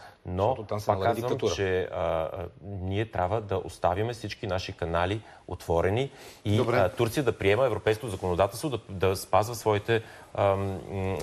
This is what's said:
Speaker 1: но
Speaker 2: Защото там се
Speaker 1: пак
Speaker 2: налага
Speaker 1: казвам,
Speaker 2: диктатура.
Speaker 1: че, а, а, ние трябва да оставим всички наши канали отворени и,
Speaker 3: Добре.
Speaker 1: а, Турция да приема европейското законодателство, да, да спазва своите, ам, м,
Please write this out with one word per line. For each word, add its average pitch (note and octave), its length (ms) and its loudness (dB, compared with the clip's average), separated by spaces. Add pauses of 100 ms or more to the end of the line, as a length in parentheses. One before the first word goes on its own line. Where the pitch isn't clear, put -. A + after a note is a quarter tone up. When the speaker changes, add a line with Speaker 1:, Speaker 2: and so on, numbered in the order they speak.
(260)
Speaker 1:
но F2+ 240 -2
Speaker 2:
Защото B2 180 -2
там G#2 120 -4
се G#2 60 -8
Speaker 1:
пак G2+ 140 4
Speaker 2:
налага A2+ 140 4
Speaker 1:
казвам, A#2 160 -2
Speaker 2:
диктатура. A2 260 0
Speaker 1:
че, F#2 260 2
а, - 200 -4
а, E2 280 0 (340)
ние G2 420 -4
трябва F#2+ 360 -2
да F#2+ 160 -2
оставим F2+ 560 0
всички G#2+ 340 -10
наши F#2 300 -4
канали F2 440 0 (260)
отворени F2+ 640 0 (340)
и, G#2 120 4
Speaker 3:
Добре. A#2+ 200 2
Speaker 1:
а, F2+ 120 4
Турция A#2+ 340 0
да A#2 140 2
приема G#2 280 4
европейското A2 460 0
законодателство, F#2 580 0
да, A#2 100 -4 (100)
да F#2+ 260 0
спазва G#2+ 400 2
своите, G#2+ 460 2 (320)
ам, G2 460 0 (120)
м, F#2+ 320 -2